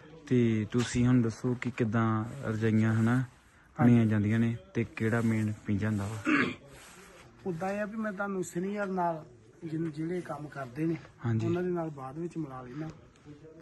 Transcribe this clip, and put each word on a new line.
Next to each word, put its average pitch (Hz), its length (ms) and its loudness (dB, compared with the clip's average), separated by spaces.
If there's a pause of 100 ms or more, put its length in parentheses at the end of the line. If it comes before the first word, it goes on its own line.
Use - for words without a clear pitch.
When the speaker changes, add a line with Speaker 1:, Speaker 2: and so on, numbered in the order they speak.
(280)
Speaker 1:
ਤੇ 113 420 4
ਤੁਸੀਂ 123 360 2
ਹੁਣ 127 160 6
ਦੱਸੋ 117 320 0
ਕਿ 123 160 -4
ਕਿੱਦਾਂ 110 540 2 (200)
ਰਜਾਈਆਂ, 110 500 4
ਹਨਾ, 113 220 4
Speaker 2:
ਹਾਂਜੀ। - 760 0
Speaker 1:
ਬਣਾਈਆਂ 117 140 6
ਜਾਂਦੀਆਂ 107 320 2
ਨੇ 117 180 2 (180)
ਤੇ 117 100 0
ਕਿਹੜਾ 110 360 -2
ਮੇਨ 110 320 0 (140)
ਪਿੰਜਾ 107 220 0
ਹੁੰਦਾ 101 180 -2
ਵਾ? 110 100 -6 (1300)
Speaker 2:
ਉਦਾਂ 185 240 -4
ਇਹ 202 100 -4
ਆ 214 40 -2
ਵੀ 208 120 -10
ਮੈਂ 214 160 -6
ਤੁਹਾਨੂੰ 196 320 -4
ਸੀਨੀਅਰ 196 420 -4
ਨਾਲ 175 380 -2 (400)
ਜਿਨ-, 160 260 -4
ਜਿਹੜੇ 165 300 -4
ਕੰਮ 151 260 -10
ਕਰਦੇ 139 400 -6
ਨੇ, 165 100 0 (300)
Speaker 1:
ਹਾਂਜੀ। 113 200 2
Speaker 2:
ਉਹਨਾਂ 175 160 0
ਦੇ 180 80 0
ਨਾਲ 165 200 -2
ਬਾਅਦ 135 280 -12
ਵਿੱਚ 170 200 -6
ਮਿਲਾ 131 240 -8
ਲੈਣਾ। 139 260 -10 (720)